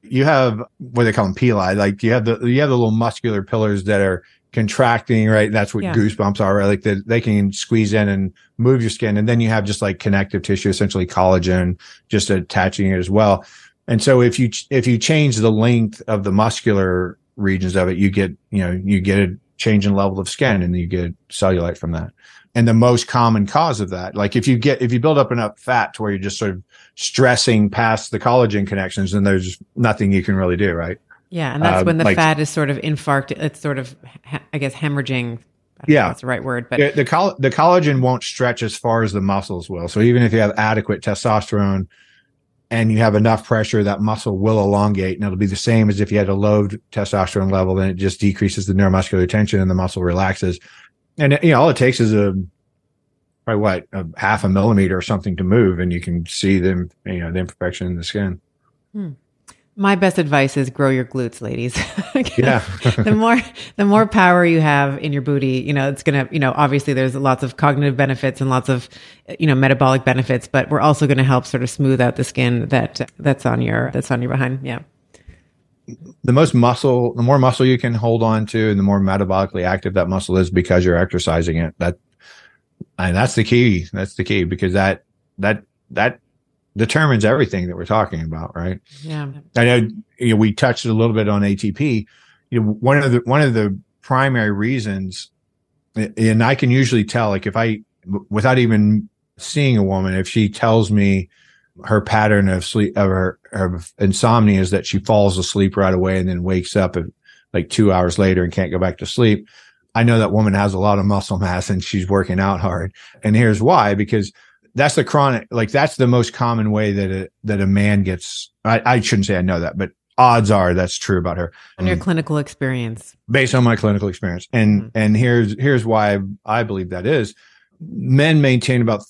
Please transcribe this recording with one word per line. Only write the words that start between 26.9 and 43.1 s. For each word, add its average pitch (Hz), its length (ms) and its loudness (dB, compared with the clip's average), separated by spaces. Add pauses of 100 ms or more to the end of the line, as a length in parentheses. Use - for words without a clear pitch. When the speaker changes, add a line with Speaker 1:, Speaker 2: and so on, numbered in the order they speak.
Speaker 1:
stressing 120 760 2
past 113 420 -2
the 107 80 -6
collagen 117 480 2
connections, 95 460 -4
then 101 100 2
there's 92 340 0 (180)
nothing 110 360 0
you 95 120 2
can 101 120 -2
really 90 220 0
do, 95 160 0
right? 85 260 -8 (300)
Speaker 2:
Yeah, 160 240 -6
and 151 100 -4
that's 92 180 2
Speaker 1:
Um, - 60 2
Speaker 2:
when 165 100 2
the 165 60 0
Speaker 1:
like 196 120 2
Speaker 2:
fat 156 240 2
is 151 100 -4
sort 147 200 -4
of 139 80 -4
infarct-, 139 540 -4
it's 156 280 -8
sort 143 200 -6
of, 127 160 -14 (320)
he-, 139 100 -10 (160)
I 156 40 -6
guess, 135 160 -4
hemorrhaging. 131 680 -6 (400)
I - 60 -14
don't - 40 -4
know 151 40 6
Speaker 1:
Yeah. 127 120 4
Speaker 2:
if 85 60 -2
that's - 100 -12
the 123 60 -10
right 123 160 -6
word, 120 260 -6
but 127 80 -2
Speaker 1:
The, 143 140 2
the 143 140 0
coll-, 185 340 0
the 135 100 2
collagen 151 520 2
won't 127 220 -2
stretch 123 400 -4
as 104 120 -6
far 113 260 0
as 107 100 0
the 98 100 -2
muscles 95 480 -4
will. 85 180 -8
So 104 140 -2
even 120 200 4
if 113 100 2
you 113 80 2
have 104 180 2
adequate 107 440 -2
testosterone 101 840 -2 (840)
and 113 220 0
you 110 80 2
have 110 160 4